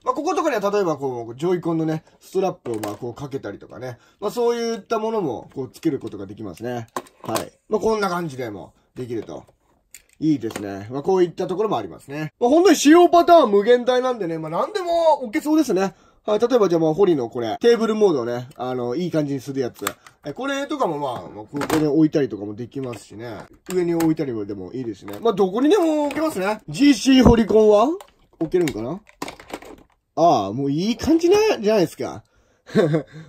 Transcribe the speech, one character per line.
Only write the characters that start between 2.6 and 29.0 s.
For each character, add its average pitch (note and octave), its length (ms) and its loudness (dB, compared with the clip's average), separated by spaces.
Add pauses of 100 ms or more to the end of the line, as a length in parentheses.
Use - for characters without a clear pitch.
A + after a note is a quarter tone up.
を G#2+ 80 -6
ま G#2 100 -6
あ、 G2+ 60 -8
こ A#2+ 140 -10
う A#2 40 -12
か C#3+ 140 -12
け C3 100 -8
た G#2 140 -12
り F2+ 80 -16
と - 80 -20
か D2+ 100 -20
ね。 B2 200 -14 (200)
ま G3+ 100 -6
あ、 - 40 -6
そ A#3+ 240 0
う - 0 -
い A#3 220 -4
っ - 20 -16
た A3+ 180 -4
も A3 140 -4
の A3 80 -2
も、 B2 340 -6
こ C3+ 100 -8
う A#2 60 -12
つ - 100 -20
け D#3+ 120 -2
る B2+ 80 -4
こ A2+ 100 -10
と G2+ 80 -14
が G2 80 -12
で G2 80 -16
き G#2 80 -16
ま F#2 140 -12
す G#2+ 80 -14
ね。 A#2+ 240 -8 (340)
は A#2 160 -4
い。 - 140 -12 (160)
ま G#3 100 0
あ、 - 20 -12
こ A3 160 0
ん G#3 40 -4
な G3 80 -2
感 F3 180 -6
じ C3 100 -12
で B2 140 -8
も F#2+ 240 -16 (220)
で B2+ 100 -10
き A#2+ 80 -10
る G#2 80 -6
と。 D2+ 220 -16 (760)
い D3+ 160 2
い - 20 -2
で A2 120 -6
す G2 120 -10
ね。 G2+ 280 -10
ま C3+ 100 -8
あ、 - 20 -6
こ F#3+ 140 0
う F3+ 80 4
い - 20 4
っ E3 60 -2
た F3 140 -8
と F3 100 -6
こ G#3+ 80 -2
ろ A3 40 0
も E3 80 -2
あ A2+ 60 -4
り G2 60 -12
ま - 120 -18
す - 80 -20
ね。 D3+ 320 -10
ま A#3+ 60 2
あ、 A#3+ 40 4
本 E4+ 140 6
当 G4 60 8
に D4+ 60 6
使 C#4 140 6
用 F4 180 10
パ E4+ 160 6
タ E4+ 100 8
ー D#4 120 8
ン G#3+ 40 0
無 G3+ 120 4
限 A#3+ 220 4
大 B3+ 160 2
な B3+ 120 0
ん A#3+ 60 -8
で F#3+ 80 -6
ね、 E3 120 -4
ま D#3+ 80 -8
あ、 D#3 40 -10
何 G3 220 -4
で G4+ 80 -4
も E4 420 2
置 A3+ 80 -8
け D#4 100 -2
そ D4+ 140 0
う D#4 40 4
で D#4 60 2
す G#3+ 100 -2
ね。 F#3+ 200 -2 (300)
は G#3 120 0
い、 - 20 0
例 A#3+ 180 2
え - 20 6
ば G3 120 4
じ E3+ 40 2
ゃ E3 40 4
あ - 20 0
ま D#3+ 80 2
あ、 D#3 60 0
ホ G3 100 2
リ F3 120 4
の A#2+ 120 -4
こ B2 120 -8
れ、 A2 200 -4
テ A#3 140 6
ー A3 40 2
ブ A3 100 0
ル A3 80 0
モ G#3 140 4
ー - 40 2
ド C3 60 0
を A#2 40 -4
ね、 A#2+ 320 -6
あ B2+ 180 -6
の、 B2 200 -4
い F3 140 -4
い - 20 -10
感 D#3 160 -2
じ C#3 80 -6
に C3+ 60 -6
す C#3 120 -10
る C3+ 80 -4
や A#2+ 100 -4
つ。 - 140 -14 (400)
え、 D3 80 -10
こ B3 140 -10
れ C#4 220 -4
と D4+ 100 -6
か B3+ 80 0
も D3+ 120 -4
ま C3+ 280 -8
あ、 - 20 -18
ま G#2 140 -16
あ、 - 20 -18
こ - 80 -20
こ D3 60 -8 (200)
で D3+ 80 0
置 D3+ 200 4
い D3+ 40 2
た D3+ 120 0
り B2+ 60 -2
と G#2 100 -8
か G2 60 -10
も G#2 100 -10
で A2+ 140 -12
き C#3 120 -10
ま B2 140 -8
す A2+ 120 -18
し G#2 100 -20
ね。 A#2 240 -14 (300)
上 F3+ 140 0
に E3+ 100 0
置 E3 180 2
い - 20 -2
た D#3 100 -4
り C3 80 -6
も G#2+ 140 -6
で G2+ 80 -8
も F#2 180 -12
い B2+ 100 -8
い - 20 -10
で A2 100 -8
す - 60 -20
し G2 60 -20
ね。 G2+ 140 -12
ま A3+ 120 2
あ、 - 20 -2
ど F#3 160 0
こ G#3+ 100 -4
に C#4+ 80 4
で F#4+ 80 4
も D#4 300 0
置 C#4 80 -6
け D4 80 -6
ま D#4 80 -2
す A3 80 -8
ね。 G3+ 300 -4
ジ F#3+ 180 2
ー C#4+ 80 8
シ - 260 2
ー A#3+ 40 8
ホ A#3 100 8
リ A3+ 100 4
コ G3+ 160 4
ン G#3+ 80 6
は G#3 200 6 (500)
置 - 120 -6
け F4+ 80 0
る - 60 2
ん C#3 80 -2
か G2+ 80 -8
な？ C#3+ 220 -8 (1120)